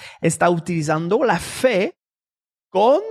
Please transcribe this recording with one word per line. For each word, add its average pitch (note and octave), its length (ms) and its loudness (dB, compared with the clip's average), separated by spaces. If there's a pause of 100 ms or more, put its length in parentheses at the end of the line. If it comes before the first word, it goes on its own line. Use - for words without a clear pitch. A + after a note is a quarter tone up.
(200)
están E3+ 340 0
utilizando E3 680 -2
la G3+ 160 0
fe B3 560 -2 (760)
con B3 420 4